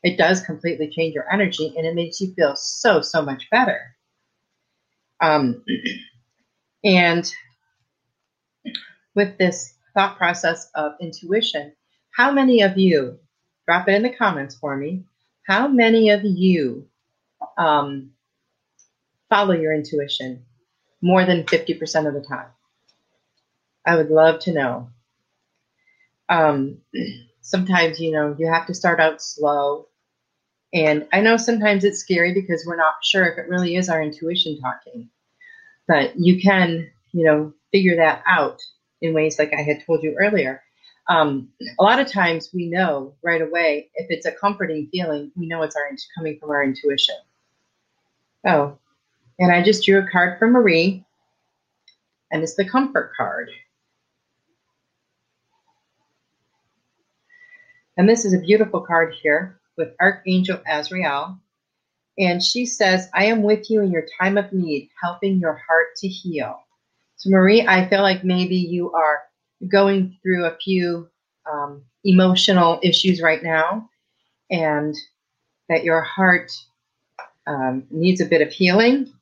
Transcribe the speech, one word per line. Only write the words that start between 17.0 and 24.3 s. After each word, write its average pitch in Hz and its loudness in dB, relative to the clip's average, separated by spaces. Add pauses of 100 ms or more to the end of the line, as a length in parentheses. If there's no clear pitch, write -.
um, 143 -2 (1160)
follow 202 2
your 156 0
intuition 143 -6 (560)
more 185 4
than 170 0
fifty 165 -2
percent 156 -4
of 139 -4
the 139 -8
time? 127 -12 (1400)
I 170 2
would 156 2
love 160 6